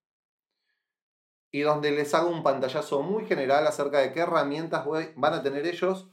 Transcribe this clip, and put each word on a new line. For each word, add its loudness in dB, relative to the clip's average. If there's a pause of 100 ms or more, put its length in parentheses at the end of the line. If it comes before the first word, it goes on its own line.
(1500)
y -2
donde 2
les 0
hago 4
un -4
pantallazo 0
muy -4
general 2
acerca 0
de 2
qué -4
herramientas 0
voy, -4
van 2
a -4
tener -2
ellos -2